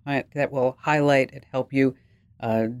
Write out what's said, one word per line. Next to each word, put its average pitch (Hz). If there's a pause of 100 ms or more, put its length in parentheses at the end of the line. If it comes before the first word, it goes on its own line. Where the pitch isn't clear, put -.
hi-, 139 (100)
that 143
will 131
highlight 143
and 139
help 131
you, 135 (440)
uh, 113 (120)